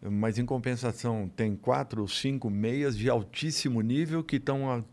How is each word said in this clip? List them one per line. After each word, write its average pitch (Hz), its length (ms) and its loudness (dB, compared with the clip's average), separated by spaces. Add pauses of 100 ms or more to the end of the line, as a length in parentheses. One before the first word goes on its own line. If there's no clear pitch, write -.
mas 104 360 0
em 123 60 0
compensação 120 880 -2
tem 107 220 0
quatro 127 460 0
ou 101 60 -2
cinco 131 420 -2
meias 117 480 0
de 113 100 2
altíssimo 123 720 0
nível 151 420 2
que 147 160 0
tão 139 320 0
a 120 120 0 (100)